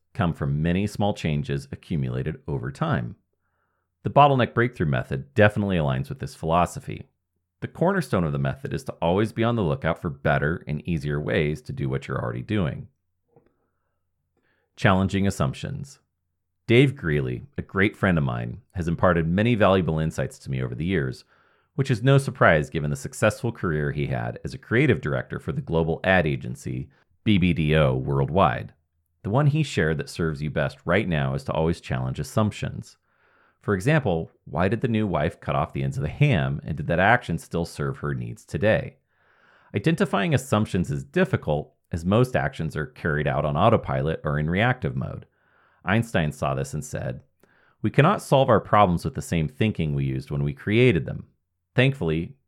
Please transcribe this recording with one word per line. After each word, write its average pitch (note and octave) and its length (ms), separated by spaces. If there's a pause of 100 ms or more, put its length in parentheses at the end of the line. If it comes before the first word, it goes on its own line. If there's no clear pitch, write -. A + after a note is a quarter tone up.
(140)
come F2 200
from D2 280
many F2 240
small G#2 300
changes C#2+ 560
accumulated C2 760
over C2 240
time. F#2 440 (880)
The A2 80
bottleneck C#3 420
breakthrough A#2 320
method C2+ 480
definitely G#2 440
aligns C2+ 300
with - 120
this - 160
philosophy. - 720 (500)
The - 80
cornerstone E3+ 560
of D#2 80
the C#2+ 60
method C#2 340
is D2+ 140
to - 160
always G2 320
be A2+ 100
on A#2+ 120
the A2+ 80
lookout D#2+ 360
for - 100
better D2+ 580
and D2 200
easier D2 320
ways D#2 440
to - 100
do C#2 160
what C2+ 180
you're C#2+ 140
already A#1+ 220
doing. F#2+ 440 (1900)
Challenging F#2+ 500
assumptions. - 720 (640)
Dave C3 300
Greeley, C#2+ 520 (100)
a F2+ 40
great G2 360
friend F#2 200
of D2+ 60
mine, A#1+ 380 (140)
has F2 120
imparted E2+ 400
many G#2+ 280
valuable F#2+ 440
insights D#2 400
to - 120
me C2 100
over A#1+ 140
the C#2+ 100
years, D2+ 400 (500)
which C3+ 160
is G#2+ 120
no C#3 160
surprise G#2 500
given D2 220
the D2 40
successful - 560
career D2+ 400
he C#2+ 140
had A#1+ 400
as - 80
a - 60
creative A#2 420
director C#2+ 380
for - 120
the C#2 100
global E2 440
ad F#2 220
agency C2 600 (380)
B G#2+ 120
B F2 160
D D2+ 220
O C#2 200
Worldwide. C#2 800 (500)
The F#2+ 60
one C#3 180
he D3+ 160
shared D#2+ 340
that C#2 120
serves D#2 320
you D2+ 80
best C#2+ 360
right F2 220
now C#2+ 260
is C#2+ 100
to - 80
always D#2+ 300
challenge B1+ 400
assumptions. - 720 (640)
For G#2 120
example, G2 580 (140)
why E2+ 240
did G#2+ 100
the - 80
new A2 180
wife E2 360
cut - 120
off C#2+ 200
the C#2 100
ends C2+ 140
of C2+ 60
the D2 60
ham, E2 540
and D#2 140
did C#2+ 100
that E2+ 120
action F#2+ 380
still E2 280
serve C#2 320
her C#2+ 180
needs A#1 300
today? G2 500 (800)
Identifying F#3+ 580
assumptions G#2+ 560
is C#2 140
difficult, - 720 (180)
as E2+ 140
most A2+ 320
actions D#2+ 400
are D#2 80
carried D2 420
out C#2+ 160
on D2 140
autopilot D#2+ 640
or D2 160
in D2+ 100
reactive G2 460
mode. - 300 (580)
Einstein G2 480
saw C#2 240
this C#2 180
and D2+ 120
said, - 360 (600)
"We G#2+ 80
cannot E3+ 320
solve C3+ 260
our G#2 140
problems G2 420
with D#2+ 120
the - 60
same D#2+ 280
thinking E2+ 440
we C#2 120
used C2 260
when C#2+ 120
we C#2+ 100
created G#2 520
them." - 220 (480)
Thankfully, F2+ 640 (100)